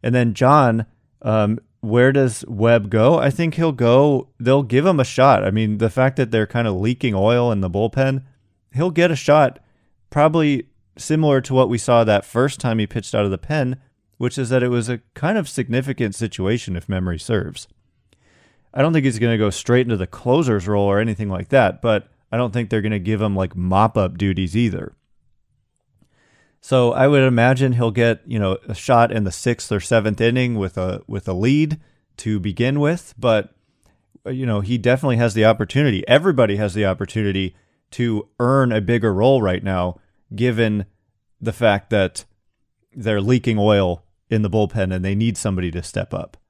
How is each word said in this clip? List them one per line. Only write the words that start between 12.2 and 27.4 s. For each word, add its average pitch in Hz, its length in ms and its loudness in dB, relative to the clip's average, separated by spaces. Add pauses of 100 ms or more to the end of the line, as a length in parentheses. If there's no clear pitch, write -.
first 131 380 -2
time 113 180 -2
he 107 80 -2
pitched - 260 -8
out 104 120 0
of 98 60 -2
the 95 60 -4
pen, 131 440 -4 (360)
which 123 200 -6
is 131 100 -4
that 123 160 2
it 123 60 0
was 120 180 0
a 120 140 -6 (120)
kind 196 240 -2
of 165 120 -4
significant 123 680 -4
situation, 101 600 -4
if - 100 -12
memory 92 320 -4
serves. - 480 -6 (1040)
I 131 80 -2
don't 160 120 2
think 151 100 2
he's 120 160 0
gonna 117 180 0
go 107 120 0
straight 123 360 0
into 113 120 -2
the 90 100 -4
closer's 120 640 -2
role 101 160 0
or 101 140 2
anything 107 280 -4
like 92 220 -8
that, 110 320 2
but 107 260 0 (240)
I 113 60 -4
don't 120 160 -4
think 120 160 -4
they're 110 120 -2
gonna 107 160 -4
give 101 240 -2
him, 101 140 -2
like, 95 220 -4
mop-up 92 600 0
duties 92 380 -2
either. 107 380 -2 (1700)
So 123 280 2
I 131 140 2
would 143 160 4
imagine 127 500 2